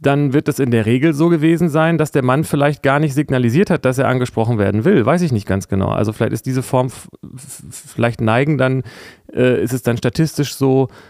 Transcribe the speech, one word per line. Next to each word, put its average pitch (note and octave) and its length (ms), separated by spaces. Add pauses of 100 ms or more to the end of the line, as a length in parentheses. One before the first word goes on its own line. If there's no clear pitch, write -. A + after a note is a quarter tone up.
dann C#3 320
wird D3+ 160
es C3 100
in C3 140
der A2+ 120
Regel C3 300
so D#3+ 140
gewesen E3 400
sein, D#3+ 280
dass D3+ 140
der C#3 140
Mann C3 180
vielleicht D3 400
gar C#3 160
nicht D3+ 160
signalisiert C3+ 560
hat, D#3 140
dass B2+ 140
er B2 100
angesprochen A#2+ 500
werden G2+ 260
will. D#3+ 220
Weiß F3 160
ich D#3+ 80
nicht G#2+ 160
ganz F#2+ 220
genau. G2 220
Also G#2+ 220
vielleicht G#2+ 200
ist - 140
diese C3 180
Form, B2+ 240
f-, - 200 (280)
f-, - 260 (320)
vielleicht A#2 260
neigen B2+ 380
dann, C3 240 (500)
äh, B2 300
ist A#2 100
es C3 120
dann A#2+ 120
statistisch D3 600
so, C3 320 (220)